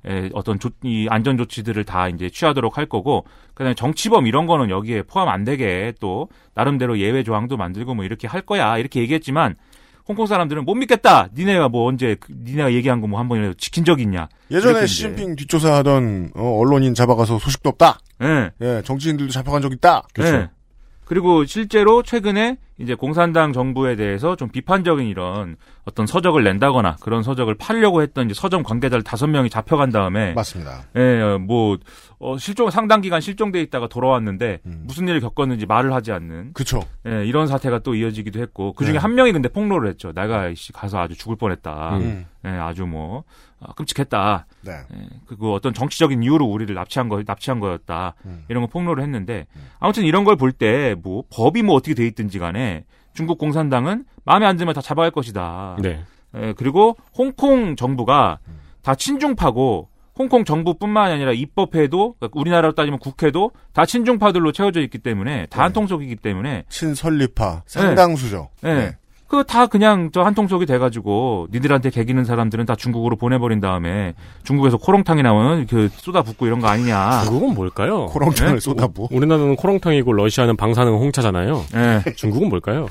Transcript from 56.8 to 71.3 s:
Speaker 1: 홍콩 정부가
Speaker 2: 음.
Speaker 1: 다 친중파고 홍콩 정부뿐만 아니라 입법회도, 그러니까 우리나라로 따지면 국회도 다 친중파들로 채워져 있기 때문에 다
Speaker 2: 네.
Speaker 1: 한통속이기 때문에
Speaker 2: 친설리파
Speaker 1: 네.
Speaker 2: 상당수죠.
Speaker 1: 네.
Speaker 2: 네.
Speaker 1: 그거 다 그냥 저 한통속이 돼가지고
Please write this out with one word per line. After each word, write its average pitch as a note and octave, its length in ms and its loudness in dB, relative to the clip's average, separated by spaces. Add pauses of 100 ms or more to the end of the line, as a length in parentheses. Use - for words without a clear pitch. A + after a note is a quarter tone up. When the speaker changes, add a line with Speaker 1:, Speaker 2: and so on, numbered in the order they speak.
Speaker 1:
홍콩 B3+ 600 2
정부가 B2 640 2 (100)
Speaker 2:
음. - 100 -20 (240)
Speaker 1:
다 C3+ 140 0
친중파고 C#3+ 920 0 (300)
홍콩 B3+ 260 2
정부뿐만 F3+ 680 0
아니라 C#3 200 0
입법회도, E3 840 0
그러니까 A#2 220 -8
우리나라로 D#3+ 340 2
따지면 D3 240 0
국회도 D#3 540 0 (200)
다 - 140 4
친중파들로 G#3 640 2
채워져 F3+ 300 0
있기 B2+ 180 -6
때문에 A2 480 -4
다 - 120 -8
Speaker 2:
네. B2 40 4
Speaker 1:
한통속이기 F3 540 -2
때문에 G#2 520 -6
Speaker 2:
친설리파 C#3+ 840 -2
Speaker 1:
네. E2+ 120 -10
Speaker 2:
상당수죠. D#3 840 2 (140)
Speaker 1:
네. D#3+ 120 0
Speaker 2:
네. A2+ 220 -2 (320)
Speaker 1:
그거 C#4+ 140 2
다 E4 240 4
그냥 G3+ 440 4
저 F3+ 120 2
한통속이 G3 420 2
돼가지고 A#2 880 0